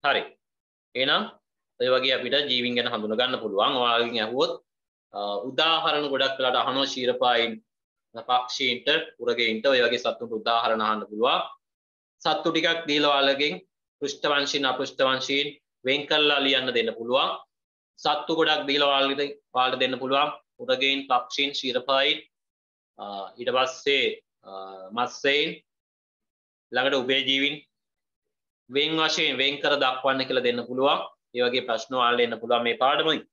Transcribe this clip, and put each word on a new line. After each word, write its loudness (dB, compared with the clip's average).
හරි. 2
එහෙනම් 0
ඔය 0
වගේ 2
අපිට -2
ජීවීන් 0
ගැන 0
හඳුන -4
ගන්න -2
පුළුවන්. 0
ඔයාලගෙන් 2
ඇහුවොත්, 0
අ, -8
උදාහරණ 0
ගොඩක් 0
වෙලාට 0
අහනවා 0
ශීරපායන් 0
පක්ෂීන්ට, -2
උරගයින්ට -2
ඔය 4
වගේ 2
සත්තුන්ට -6
උදාහරණ 0
අහන්න -2
පුළුවන්. 0
සත්තු 0
ටිකක් 0
දීලා 4
ඔයාලගෙන් 2
පෘෂ්ඨ -4
වංශීන් 0
අපෘෂ්ඨ -2
වංශීන් 0
වෙන් 0
කරලා 4
ලියන්න 2
දෙන්න 2
පුළුවන්. 0
සත්තු 0
ගොඩක් 2
දීලා 4
ඔයාලට, 2
ඔයාලට 0
දෙන්න 0
පුළුවන්. 2
උරගයින්, 0
පක්ෂීන්, -2
ශිරපයින්, 0
අ, -12
ඊට -4
පස්සේ, 0
අ, -18
මත්ස්‍යයින්, 0
ළඟට 0
උභයජීවීන් 0
වෙන් 0
වශයෙන් 0
වෙන් 0
කර 0
දක්වන්න 0
කියලා 0
දෙන්න 0
පුළුවන්. 2
ඒ -2
වගේ 0
ප්‍රශ්න -4
ඔයාලට 2
එන්න 0
පුළුවන් 0
මේ 0
පාඩමෙන්. 2